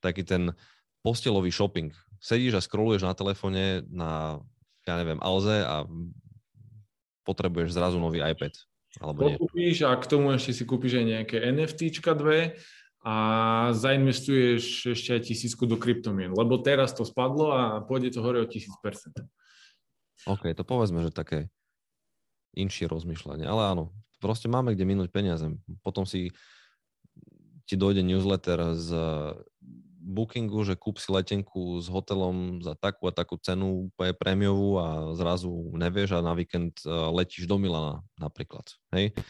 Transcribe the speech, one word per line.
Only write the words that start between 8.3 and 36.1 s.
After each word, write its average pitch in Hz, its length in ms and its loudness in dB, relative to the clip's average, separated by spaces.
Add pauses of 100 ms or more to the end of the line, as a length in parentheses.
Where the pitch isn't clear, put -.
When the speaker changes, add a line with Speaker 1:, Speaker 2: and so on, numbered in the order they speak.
Speaker 1:
alebo 147 240 -4
nie. 143 140 2
Speaker 2:
Kúpiš 170 460 2
a 127 120 6
k - 80 -6
tomu 143 280 4
ešte 123 200 0
si 117 120 -4
kúpiš 127 360 0
aj 117 40 2
nejaké 110 360 -2
N 131 220 2
F 156 100 -4
T 165 160 -2
čka 160 240 0
dve 156 460 4 (420)
a 110 140 -2 (580)
zainvestuješ 127 1200 2
ešte 117 240 -4
aj 113 80 0
tisícku 113 400 -2
do 113 80 2
kryptomien, 110 560 0
lebo 117 320 2
teraz 135 320 4
to - 80 -4
spadlo 139 480 0
a 117 320 2
pôjde 127 320 -2
to 120 80 -4
hore 123 160 2
o 113 80 2
tisíc 104 320 -8
percent. - 400 -10 (1120)
Speaker 1:
OK, 92 240 -2
to - 80 -6
povedzme, 98 400 0
že 82 80 0
také 78 400 -4 (1040)
inšie 95 320 -4
rozmýšľanie. 80 640 -6
Ale 101 240 2
áno, 82 160 -2 (320)
proste 110 240 -2
máme 120 320 2
kde 92 80 0
minúť 95 240 0
peniaze. 85 400 -2 (320)
Potom 95 240 -4
si, 90 240 -4 (1400)
ti - 80 -4
dojde 98 320 4
newsletter 90 720 2
z 85 160 -4 (1040)
Bookingu, 107 640 -4
že 95 160 0
kúp - 240 -6
si - 80 -4
letenku 92 720 -2
s 87 80 -10
hotelom 90 720 -2
za 87 160 -8
takú 95 320 -4
a 87 40 -2
takú 87 280 -4
cenu, 92 480 -2
úplne 92 240 0
prémiovú 98 640 2
a 85 100 0 (300)
zrazu 87 320 0 (240)
nevieš 90 440 0